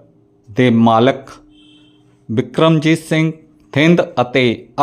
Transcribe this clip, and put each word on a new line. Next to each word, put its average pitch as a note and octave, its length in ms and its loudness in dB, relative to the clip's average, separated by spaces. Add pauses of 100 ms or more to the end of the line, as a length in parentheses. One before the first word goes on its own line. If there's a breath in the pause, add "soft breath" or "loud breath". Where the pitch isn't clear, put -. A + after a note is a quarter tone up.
(480)
ਦੇ B2 220 0
ਮਾਲਕ A2+ 600 2 (960)
ਬਿਕਰਮਜੀਤ D#3 720 0
ਸਿੰਘ D#3+ 340 -4 (400)
ਥਿੰਦ E3 300 2 (180)
ਅਤੇ A#2+ 480 -2 (140)